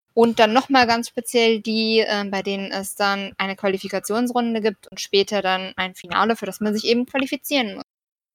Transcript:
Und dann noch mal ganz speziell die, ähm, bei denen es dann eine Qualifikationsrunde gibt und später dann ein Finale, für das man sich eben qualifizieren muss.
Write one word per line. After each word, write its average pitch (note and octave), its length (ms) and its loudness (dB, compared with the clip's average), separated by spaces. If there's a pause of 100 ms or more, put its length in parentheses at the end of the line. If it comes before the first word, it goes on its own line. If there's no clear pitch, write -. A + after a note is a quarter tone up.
(160)
Und A#3 240 4
dann G#3+ 120 6
noch B3+ 160 2
mal C4 180 6
ganz A#3 220 0
speziell A3+ 540 0
die, A3 380 0
ähm, G#3 300 -2
bei G3 120 -4
denen G3 300 -4
es G3 240 -6
dann G3 420 -2
eine F#3+ 180 -4
Qualifikationsrunde A3+ 1040 -2
gibt G#3 300 -2
und F#3+ 100 -16
später G3 420 0
dann F#3 360 -2
ein F#3 180 -6
Finale, F#3+ 400 0
für G#3+ 100 -8
das F#3 140 -8
man G#3+ 140 0
sich G#3+ 120 -4
eben A#3+ 200 2
qualifizieren C4+ 720 -4
muss. F#3+ 80 -14 (520)